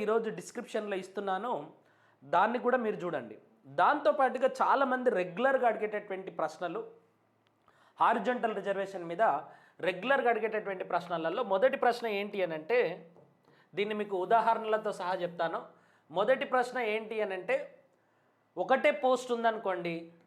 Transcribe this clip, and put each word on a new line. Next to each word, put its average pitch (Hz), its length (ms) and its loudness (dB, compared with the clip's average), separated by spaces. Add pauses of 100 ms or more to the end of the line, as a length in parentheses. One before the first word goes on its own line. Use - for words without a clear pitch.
ఈరోజు 214 280 0 (100)
డిస్క్రిప్షన్లో 208 640 -6
ఇస్తున్నాను, 202 500 -6 (840)
దాన్ని 226 220 4 (100)
కూడా 247 200 4
మీరు 190 160 -4
చూడండి. 127 340 -6 (400)
దాంతోపాటుగా 262 680 4 (100)
చాలామంది 247 580 2
రెగ్యులర్గా 226 540 2
అడిగేటటువంటి 202 680 -6
ప్రశ్నలు, 170 420 -4 (1200)
హారిజాంటల్ 226 580 2
రిజర్వేషన్ 190 520 -4
మీద 170 120 -2 (640)
రెగ్యులర్గా 240 460 0
అడిగేటటువంటి 214 600 -2
ప్రశ్నలలో 175 500 -2 (100)
మొదటి 254 300 4
ప్రశ్న 240 240 2 (140)
ఏంటి 208 240 -6
అని 165 140 -4
అంటే, 233 200 0 (960)
దీన్ని 208 240 -2
మీకు 202 160 -4 (100)
ఉదాహరణలతో 214 720 2
సహా 185 140 -2 (100)
చెప్తాను. 170 360 -4 (580)
మొదటి 254 360 2
ప్రశ్న 247 240 0 (160)
ఏంటి 220 320 -6
అని 190 120 -6
అంటే, 240 200 -2 (1040)
ఒకటే 262 280 4 (120)
పోస్ట్ 254 320 2
ఉందనుకోండి, 190 580 -2 (320)